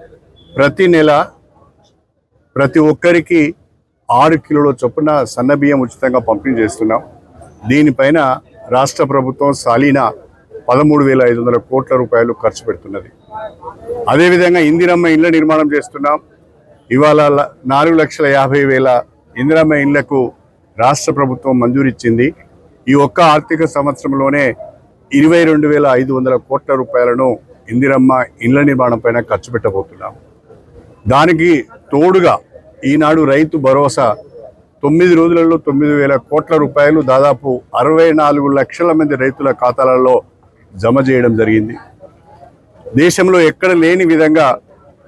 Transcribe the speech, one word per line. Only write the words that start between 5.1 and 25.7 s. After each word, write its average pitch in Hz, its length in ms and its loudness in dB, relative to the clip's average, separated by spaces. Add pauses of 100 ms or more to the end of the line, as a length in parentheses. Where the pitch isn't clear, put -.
సన్న 127 300 -2
బియ్యం 143 260 0
ఉచితంగా 127 400 -4
పంపిణీ 117 420 -4
చేస్తున్నాం. 110 400 -2 (680)
దీనిపైన 139 720 0 (300)
రాష్ట్ర 135 340 -2
ప్రభుత్వం 135 500 -2
సాలీనా 127 580 0 (580)
పదమూడు 143 360 2
వేల 131 180 2
ఐదు 120 160 2
వందల 120 180 -2
కోట్ల 131 380 -4
రూపాయలు 117 380 -2
ఖర్చు 110 320 -6
పెడుతున్నది. 98 440 -12 (1000)
అదేవిధంగా 175 500 2
ఇందిరమ్మ 170 480 0
ఇళ్ల 160 220 2
నిర్మాణం 156 440 0
చేస్తున్నాం. 147 460 -4 (720)
ఇవాళ 147 360 2
ల-, 143 220 0 (160)
నాలుగు 147 300 0
లక్షల 156 300 -2
యాభై 139 400 0
వేల 131 360 0 (360)
ఇందిరమ్మ 156 360 0
ఇళ్లకు 139 580 -2 (460)
రాష్ట్ర 139 340 0
ప్రభుత్వం 131 480 -2
మంజూరిచ్చింది. 123 720 -2 (560)
ఈ 135 40 2
ఒక్క 143 280 2
ఆర్థిక 156 440 2
సంవత్సరంలోనే 139 880 -2 (580)
ఇరవై 160 300 4
రెండు 151 240 2
వేల 147 240 2